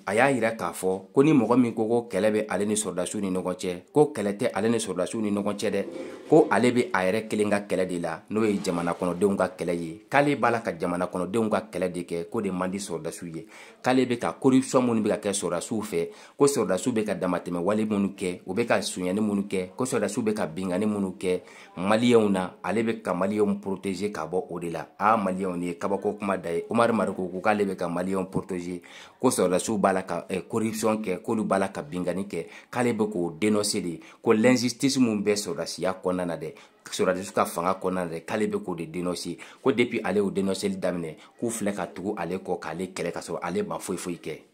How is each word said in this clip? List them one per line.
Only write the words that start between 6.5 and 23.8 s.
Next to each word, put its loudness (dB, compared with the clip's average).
ale 6
bɛ 2
a 2
yɛrɛ 0
kelen 2
ka 2
kɛlɛ 0
de -2
la, -6
n'o 0
ye 2
jamana 0
kɔnɔdenw 2
ka 2
kɛlɛ -2
ye, -8
k'ale 4
b'a 2
la 0
ka -4
jamana -2
kɔnɔdenw -2
ka -2
kɛlɛ -2
de -6
kɛ, -6
ko -4
de -2
man -2
di -6
sɔrɔdasiw -8
ye, -12
k'ale 4
bɛ -2
ka -2
corruption 4
minnu 2
bɛ 0
ka -2
kɛ 2
sɔrɔdasiw -2
fɛ, -2
ko 6
sɔrɔdasiw 2
bɛ 0
ka -2
damatɛmɛ -2
wale 2
minnu 0
kɛ, -4
u -6
bɛ 0
ka 2
sonyani -2
minnu 0
kɛ, -4
ko -2
sɔrɔdasiw -2
bɛ 2
ka -2
bingani -2
minnu -2
kɛ 0
maliyɛnw 6
na, 0
ale 0
bɛ -2
ka 0
maliyɛnw 2
protéger -4